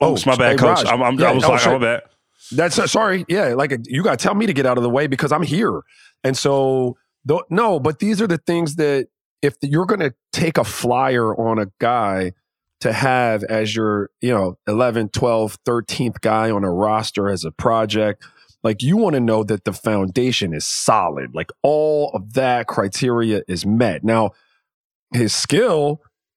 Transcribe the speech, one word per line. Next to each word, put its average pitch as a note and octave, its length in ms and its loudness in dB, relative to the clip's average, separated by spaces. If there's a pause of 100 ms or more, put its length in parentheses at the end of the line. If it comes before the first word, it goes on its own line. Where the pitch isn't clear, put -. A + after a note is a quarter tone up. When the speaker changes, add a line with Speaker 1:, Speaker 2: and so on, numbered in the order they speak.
Speaker 1:
Oops, C#3+ 240 2
Speaker 2:
oh, - 20 4
Speaker 1:
my C3 60 6
bad, B2 160 4
Speaker 2:
hey, A2+ 60 4
Speaker 1:
coach. B2+ 260 4
Speaker 2:
Raj." G#2+ 40 0
Speaker 1:
I'm, A#2+ 140 0
I'm, B2+ 160 2
Speaker 2:
Yeah, C3 120 4
Speaker 1:
I B2 40 4
was B2+ 120 2
Speaker 2:
oh, B2+ 60 6
Speaker 1:
like, B2 100 2
Speaker 2:
sorry. B2 180 2
Speaker 1:
"My A#2+ 60 2
bad." A2+ 160 0 (500)
Speaker 2:
That's, D#3 260 0
uh, G3 100 0
sorry. G3 420 0
Yeah, E3+ 260 0
like, C#3 180 0 (120)
you C3+ 180 -4
gotta E3 140 0
tell G#3 180 0
me G#3+ 100 0
to G3+ 80 0
get C3+ 120 0
out B2 120 2
of B2 60 0
the A#2+ 60 0
way C#3 180 0
because C3+ 240 -2
I'm D#3 120 0
here. C3+ 380 -2 (420)
And C3 140 0
so, C3 600 0 (260)
tho-, D#3 260 0
no, G3 300 0
but D3+ 200 -2
these G3+ 220 0
are A#3 60 0
the E3+ 100 0
things E3+ 380 -2
that C#3+ 320 0 (340)
if C#3+ 200 0
you're D3 240 0
gonna F#3 280 0 (200)
take D#3+ 240 0
a C3+ 80 2
flyer A#2+ 680 0
on A2+ 240 0
a G#2 100 -2 (120)
guy G2+ 540 0 (480)
to A#2 100 0
have A#2 520 0
as A2 320 -4
your, G#2 340 0 (100)
you B2 140 0
know, F#2+ 240 -2 (100)
eleventh, A2+ 460 0
twelfth, A2+ 520 0
thirteenth A#2+ 540 -4
guy A2 320 0
on G2+ 140 -2
a F#2 60 -2
roster G#2 580 -2
as F2+ 160 -4
a D#2 60 -8
project, G#2+ 720 0 (380)
like, A2 180 -2
you D3+ 160 2
wanna F3+ 240 2
know A2 220 2
that G#2 200 -4
the G2+ 100 -4
foundation G2+ 800 -2
is D2+ 120 -8
solid. D2+ 680 0
Like, D#3+ 180 -10 (120)
all D3+ 500 2
of G#2 200 -10
that B2 340 0
criteria A2+ 800 -2
is F2+ 180 -6
met. G#2+ 380 0
Now, A2 280 2 (800)
his A#2 200 0
skill D#3 680 0 (340)